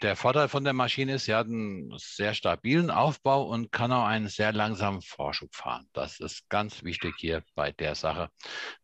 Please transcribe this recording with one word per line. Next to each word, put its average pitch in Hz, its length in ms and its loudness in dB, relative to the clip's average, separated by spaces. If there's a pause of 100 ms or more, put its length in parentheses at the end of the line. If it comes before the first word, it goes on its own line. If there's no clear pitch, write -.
der 101 120 4
Vorteil 135 340 4
von 143 140 -2
der 139 120 2
Maschine 135 400 0
ist, 131 100 -2
sie 110 100 2
hat 113 120 4
einen 101 500 -4
sehr - 380 -2
stabilen 131 560 2
Aufbau 135 580 4
und 117 240 -4
kann 120 200 2
auch 123 120 4
einen 107 240 2
sehr 107 240 2
langsamen 104 480 0
Vorschub - 540 -6
fahren. 65 400 -6
Das - 260 -6
ist - 300 -10
ganz 104 340 -2
wichtig 85 320 -4
hier 80 260 -2 (120)
bei 71 180 0
der 76 220 -2
Sache, 80 340 -2 (560)